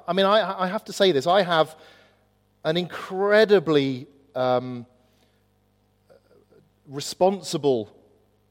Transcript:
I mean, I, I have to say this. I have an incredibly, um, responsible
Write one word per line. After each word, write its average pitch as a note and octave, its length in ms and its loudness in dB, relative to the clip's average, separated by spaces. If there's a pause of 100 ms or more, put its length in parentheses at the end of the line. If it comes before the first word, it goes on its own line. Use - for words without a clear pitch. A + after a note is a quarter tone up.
I E3+ 40 -4
mean, G3 120 2
I, F#3+ 380 0
I F#3 40 0
have G3 180 -8
to F#3+ 80 -14
say F#3+ 200 2
this. C3+ 120 -2
I F#3 180 4
have D#3+ 340 0 (880)
an D#3+ 100 -2
incredibly, F3+ 1300 0 (280)
um, B2+ 500 -2 (2000)
responsible D3 1000 -2 (600)